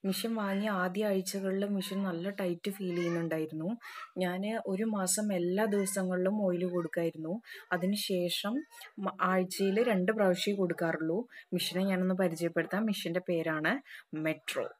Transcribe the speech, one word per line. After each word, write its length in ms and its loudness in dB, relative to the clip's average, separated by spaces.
മെഷീൻ 320 -2
വാങ്ങിയ 320 0
ആദ്യ 300 0
ആഴ്ചകളിൽ 520 0
മെഷീൻ 320 -2
നല്ല 320 -2
ടൈറ്റ് 360 -2
ഫീൽ 220 -2
ചെയ്യുന്നുണ്ടായിരുന്നു. 720 -2
ഞാൻ 200 -2
ഒരു 140 0
മാസം 300 0
എല്ലാ 260 2
ദിവസങ്ങളിലും 600 0
ഓയിൽ 160 2
കൊടുക്കായിരുന്നു. 600 -2
അതിനുശേഷം 800 0
മ-, 100 -2
ആഴ്ചയിൽ 480 2
രണ്ട് 260 4
പ്രാവശ്യമേ 420 4
കൊടുക്കാറുള്ളൂ. 580 0
മെഷീനെ 340 0
ഞാനൊന്ന് 320 2
പരിചയപ്പെടുത്താം. 680 2
മെഷീൻ്റെ 380 -2
പേരാണ് 440 2
മെട്രോ. 400 -2